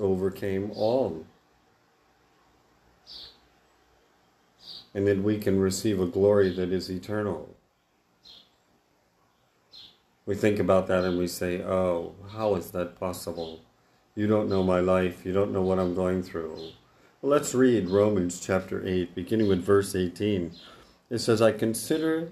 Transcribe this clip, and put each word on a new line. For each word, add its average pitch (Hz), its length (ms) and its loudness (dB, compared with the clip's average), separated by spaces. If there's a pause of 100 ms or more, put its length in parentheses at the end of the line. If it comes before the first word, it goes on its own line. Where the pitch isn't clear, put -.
overcame 98 760 -2
all, 110 520 0 (3750)
and 101 120 0
that 98 160 2
we 104 160 0
can 95 220 0
receive 95 400 0
a 90 60 0
glory 98 480 4
that 92 180 -2
is 92 180 -2
eternal. 92 640 -6 (2750)
We 101 100 -4
think 104 240 2
about 92 280 4
that 92 180 2
and 90 140 0
we 90 100 0
say, 90 340 -4
"Oh, 90 520 -2 (160)
how 107 240 -2
is 85 160 -4
that 87 280 -6
possible? 85 600 -8 (540)
You 104 120 -2
don't 107 220 2
know 95 140 2
my 92 180 2
life. 92 460 0
You 92 80 -2
don't 101 180 2
know 98 100 0
what 92 160 2
I'm 90 160 0
going 92 280 0
through." 80 500 -10 (480)
Well, 139 100 -2
let's 147 240 2
read 120 360 4
Romans 101 500 2
chapter 95 460 -2
eight, 92 280 -2
beginning 104 340 0
with 92 140 2
verse 98 320 2
eighteen. 92 580 -2 (580)
It 117 80 -4
says, 113 240 2
"I 110 100 6
consider 160 800 -2